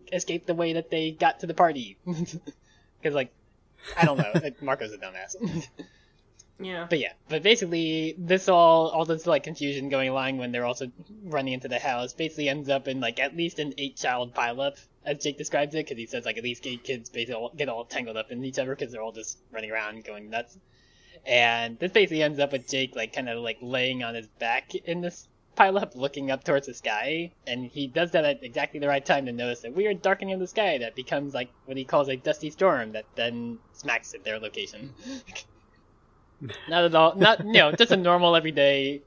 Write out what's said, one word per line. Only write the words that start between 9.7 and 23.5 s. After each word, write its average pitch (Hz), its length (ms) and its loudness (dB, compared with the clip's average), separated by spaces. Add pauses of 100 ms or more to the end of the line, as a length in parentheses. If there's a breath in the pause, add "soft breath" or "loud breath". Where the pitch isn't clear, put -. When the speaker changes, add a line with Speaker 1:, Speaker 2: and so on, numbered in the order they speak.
Speaker 1:
going 135 220 0
along 135 300 -2
when 123 120 -6
they're 120 140 -2
also 123 260 -6 (320)
running 139 300 -2
into 131 160 -6
the 120 100 -2
house 127 320 -2
basically 156 380 -4
ends 139 180 -2
up 139 220 0
in, 131 100 -4
like, 120 180 -2
at 139 200 -2
least 170 220 -4
an 147 180 -4
eight-child 127 560 -4
pileup, 131 420 -2 (300)
as 147 140 -4
Jake 147 180 -4
describes 147 360 -2
it, 156 140 -4
'cause 131 80 -10
he 113 100 -10
says, 120 200 -8
like, 110 120 -4
at 113 60 -10
least 123 240 -6
eight 123 160 -10
kids 123 260 -8
basically 117 260 -6
all, 113 200 -6
get 147 140 -2
all 117 160 -6
tangled 117 320 -8
up 113 120 -6
in 123 140 -8
each 135 160 -6
other 131 160 -2
'cause 127 160 -8
they're 117 100 -10
all 110 120 -8
just 107 240 -12 (160)
running 110 180 -8
around 110 320 -6
going 107 260 -14
nuts. - 280 -8 (680 soft breath)
And 117 540 2
this 185 140 -2
basically 165 300 4
ends 151 160 0
up 139 120 2
with 135 180 -6
Jake, 131 240 -2
like, 113 200 -6
kinda, 120 260 -4
like, 113 220 -6